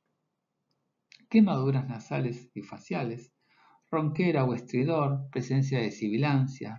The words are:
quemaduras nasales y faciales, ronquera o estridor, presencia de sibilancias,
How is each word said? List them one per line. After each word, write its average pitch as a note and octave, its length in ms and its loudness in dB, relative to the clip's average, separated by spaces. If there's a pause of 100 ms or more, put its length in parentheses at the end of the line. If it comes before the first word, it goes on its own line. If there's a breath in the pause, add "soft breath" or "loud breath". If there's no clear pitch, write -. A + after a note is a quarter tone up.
(1300)
quemaduras C#3 600 4
nasales B2 680 -6
y G#2 80 -12
faciales, A#2+ 720 -8 (580 soft breath)
ronquera D#3 540 2
o B2 100 2
estridor, C#3 760 0
presencia C3+ 480 0
de G#2+ 100 -2
sibilancias, A#2 880 0